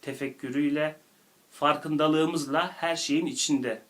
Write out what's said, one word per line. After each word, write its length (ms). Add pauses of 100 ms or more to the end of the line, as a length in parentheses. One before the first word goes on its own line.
tefekkürüyle, 920 (540)
farkındalığımızla 1200
her 240
şeyin 300
içinde. 640